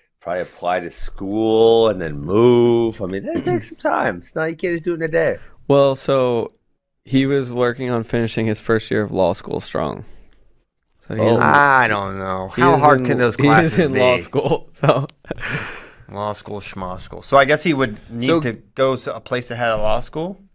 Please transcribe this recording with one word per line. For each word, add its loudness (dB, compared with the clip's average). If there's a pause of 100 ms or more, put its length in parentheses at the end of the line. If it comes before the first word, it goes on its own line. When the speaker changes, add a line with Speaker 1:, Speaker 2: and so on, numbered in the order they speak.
(200)
Speaker 1:
probably -6
apply -4
to -10
school 4
and -2
then -6
move. 4
I -4
mean, -6
that -6
takes -2
some -20
time. -2
It's -18
not, -4
you -6
can't -4
just -6
do -4
it -4
in -8
a -4
day. 0 (300)
Speaker 2:
Well, 4
so 0 (520)
he 2
was 0
working -2
on -2
finishing -2
his -2
first -2
year 0
of -4
law 2
school -8
strong. -6 (1040)
So -10
he's -2
Speaker 1:
Oh. 4
Speaker 2:
in, 2
Speaker 3:
I 4
don't -4
know. -6
Speaker 2:
he 0
Speaker 3:
How 4
Speaker 2:
is 2
Speaker 3:
hard 6
Speaker 2:
in, -2
Speaker 3:
can 0
those 2
Speaker 2:
he 0
is 6
Speaker 3:
classes 4
Speaker 2:
in 2
law 4
Speaker 3:
be? -4
Speaker 2:
school, -2
<laughs> -20
so. 0 (1040)
Speaker 3:
Law -6
school, -12
schma -10
school. -16
So 0
I 6
guess 0
he 0
would -2 (100)
need -6
Speaker 1:
So 2
Speaker 3:
to -4 (220)
go 0
s-, -8
a -8
place -8
that -10
had -2
a -2
law 0
school? -10 (160)